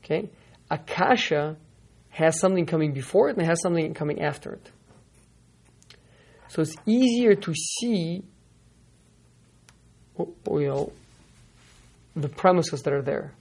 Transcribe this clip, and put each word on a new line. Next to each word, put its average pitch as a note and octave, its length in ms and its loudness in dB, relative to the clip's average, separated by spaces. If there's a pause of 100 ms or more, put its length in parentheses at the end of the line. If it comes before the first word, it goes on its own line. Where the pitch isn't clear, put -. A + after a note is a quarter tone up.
Okay? F#3 260 -4 (400)
A D#3 80 -2
kasha D#3 760 0 (540)
has D#3+ 280 2
something F#3 280 2
coming D#3 260 0
before F3 360 2
it C4+ 40 -2
and G3+ 100 -2
it E3 40 0
has E3 140 2
something E3 340 0
coming D3+ 280 -4
after - 300 -4
it. - 180 -18 (1800)
So - 140 -4
it's D#3 140 -4 (100)
easier A#3 480 6
to F#3+ 200 -2
see, F3+ 680 -4 (1900)
w-, - 180 -6 (100)
w-, D3 200 0
you C#3 80 -2
know, C#3 200 -4 (1200)
the C#3+ 140 -4
premises F3 540 2
that C#3 100 -2
are C#3 100 -2
there. C#3 380 -6